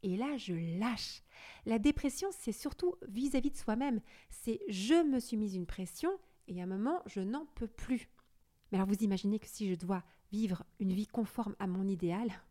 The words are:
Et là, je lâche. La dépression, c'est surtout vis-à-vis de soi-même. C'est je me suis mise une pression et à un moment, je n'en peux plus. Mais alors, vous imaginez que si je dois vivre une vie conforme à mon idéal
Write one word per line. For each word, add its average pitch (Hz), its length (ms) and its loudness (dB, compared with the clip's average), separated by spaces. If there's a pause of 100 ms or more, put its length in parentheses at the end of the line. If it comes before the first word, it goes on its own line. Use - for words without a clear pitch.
Et 185 120 0
là, 262 220 0
je 196 160 -4 (260)
lâche. 226 420 -2 (440)
La 226 140 2
dépression, 294 520 2
c'est - 220 -4
surtout 359 420 0 (140)
vis-à-vis 262 420 2
de - 60 -4
soi-même. 233 420 2 (300)
C'est - 400 -4
je 220 340 6
me 269 160 4
suis 233 160 -4
mise 214 200 0
une 180 100 -2
pression 190 460 -4 (360)
et 180 140 -6
à - 20 -4
un 180 40 -4
moment, 226 400 0
je - 120 -6
n'en 233 260 -2 (100)
peux 233 120 -6
plus. - 400 -4 (640)
Mais 196 60 2
alors, 190 100 4
vous 202 160 2
imaginez 202 360 2
que - 80 -16
si 208 220 -2
je 180 60 2
dois 180 280 -2 (280)
vivre 196 320 0 (160)
une 190 140 2
vie 208 140 0
conforme 214 520 -2
à 196 80 -2
mon 185 200 0
idéal 185 440 0 (200)